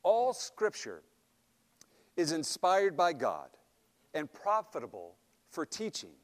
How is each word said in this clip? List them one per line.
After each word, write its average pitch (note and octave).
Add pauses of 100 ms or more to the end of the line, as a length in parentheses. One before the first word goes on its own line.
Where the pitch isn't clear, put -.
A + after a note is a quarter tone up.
All A#3
Scripture - (1120)
is D#3+
inspired F3+
by F3
God F2+ (600)
and D3+
profitable B2 (320)
for E3
teaching G#2+